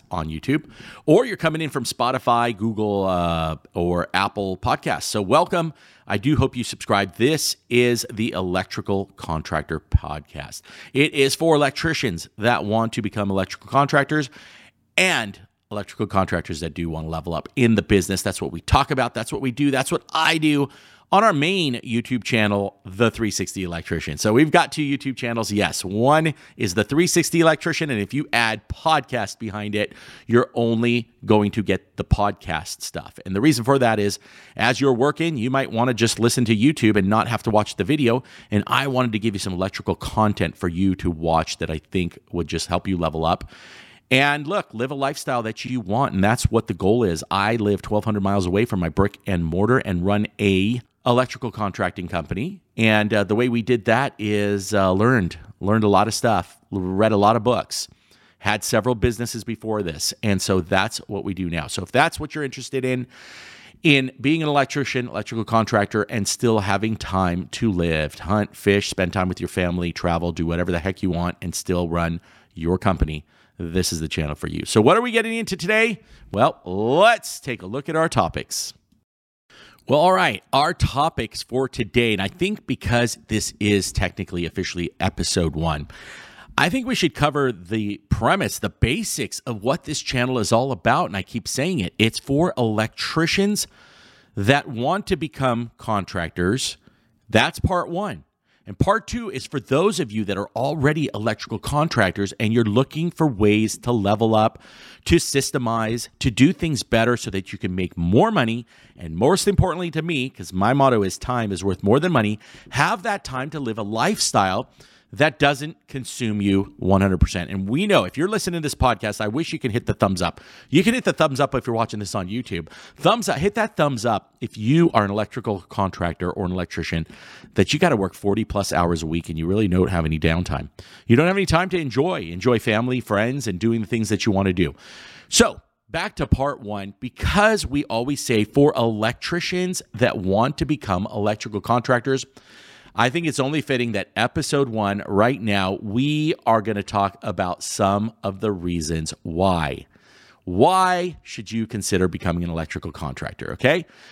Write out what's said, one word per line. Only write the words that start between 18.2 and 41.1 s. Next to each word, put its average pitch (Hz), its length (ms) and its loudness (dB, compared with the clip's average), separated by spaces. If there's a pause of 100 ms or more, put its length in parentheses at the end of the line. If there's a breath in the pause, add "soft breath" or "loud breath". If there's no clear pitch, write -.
That's 95 180 -4
what 71 100 -6
we 85 120 -12
talk - 280 4
about. 127 220 -2
That's 110 180 -8
what 131 120 -6
we 131 80 -2
do. 143 200 0
That's 131 220 -2
what - 100 -4 (120)
I 160 240 2
do 147 320 2 (420 loud breath)
on 196 100 6
our 214 120 4
main 156 460 0
YouTube 117 440 -2
channel, 104 600 0
The 104 240 2
three 110 200 -2
sixty 92 340 -4
Electrician. 82 520 -6
So 107 160 0
we've 147 180 6
got 170 220 2
two 160 80 -6
YouTube 139 360 -4
channels. 117 360 -4
Yes, 98 320 0
one 139 480 2 (240 loud breath)
is 104 160 -2
The 98 120 2
three 165 220 2
sixty 170 340 2
Electrician, 160 500 2
and 110 100 0
if 101 140 -6
you 143 180 -2
add 110 380 0
podcast 131 680 -2
behind 104 360 -8
it, 104 180 -2 (340 loud breath)
you're 117 280 6
only 117 560 2 (160)
going 104 240 6
to 107 120 -4
get - 360 -2
the - 60 -4
podcast - 760 -2
stuff. - 460 -12
And 95 100 -4
the 104 60 2
reason 131 200 4
for 135 160 4
that 113 200 2
is, 101 200 0 (380 loud breath)
as 120 240 0
you're 135 140 4
working, 147 420 0
you 117 140 -2
might 135 200 -2
wanna 120 220 0
just 113 260 2
listen 117 280 4
to 113 100 4
YouTube 110 400 4
and 98 140 4
not 110 180 2
have 117 140 -4
to 117 80 -2
watch 104 260 0
the 95 80 -2
video. 123 380 0 (280 loud breath)
And 104 160 2
I 135 200 0
wanted 127 260 0
to 110 60 -4
give 104 160 -2
you 98 40 -6
some 92 140 -6
electrical 92 440 -4
content 104 600 0
for 92 120 -2
you 92 260 2
to 92 160 -2